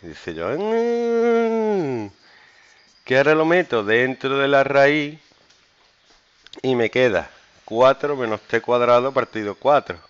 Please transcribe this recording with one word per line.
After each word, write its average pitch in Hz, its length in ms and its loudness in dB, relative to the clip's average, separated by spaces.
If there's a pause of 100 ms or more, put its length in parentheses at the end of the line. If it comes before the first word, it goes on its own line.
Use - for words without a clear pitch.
Y 87 60 -18
dice 80 260 -14
yo, 82 220 -6
"Mm, 226 1500 -2 (920)
que 127 140 0
ahora 143 160 4
lo 156 100 2
meto 165 400 0
dentro 127 540 0
de 139 100 0
la 139 160 4
raíz 143 540 2 (1400)
y 131 120 0
me 117 160 0
queda 110 400 0 (340)
cuatro 135 520 0
menos 110 260 -6
T - 180 -4
cuadrado 123 520 2
partido 110 440 -4
cuatro". 127 420 0 (120)